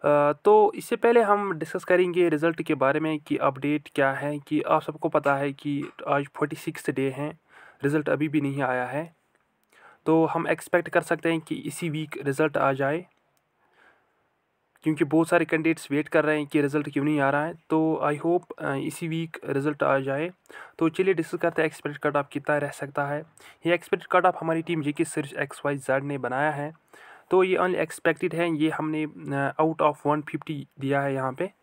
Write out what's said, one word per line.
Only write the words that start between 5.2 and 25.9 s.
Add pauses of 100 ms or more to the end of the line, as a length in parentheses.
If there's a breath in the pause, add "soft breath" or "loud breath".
है
कि (240)
आज
फ़ोर्टी
सिक्स्थ
डे
हैं, (440 loud breath)
रिजल्ट
अभी
भी
नहीं
आया
है। (920 soft breath)
तो
हम
एक्सपेक्ट
कर
सकते
हैं
कि
इसी
वीक
रिजल्ट
आ
जाए, (1800 soft breath)
क्योंकि
बहुत
सारे
कैंडिडेट्स
वेट
कर
रहे
हैं
कि
रिजल्ट
क्यों
नहीं
आ
रहा
है।
तो
I
hope,
अ,
इसी
वीक
रिजल्ट
आ
जाए। (480 loud breath)
तो
चलिए
डिस्कस
करते
हैं
एक्सपेक्टेड
कट
ऑफ
कितना
रह
सकता
है। (420 loud breath)
ये
एक्सपेक्टेड
कट
ऑफ
हमारी
टीम
जे
के
सर्च
एक्स
वाई
जेड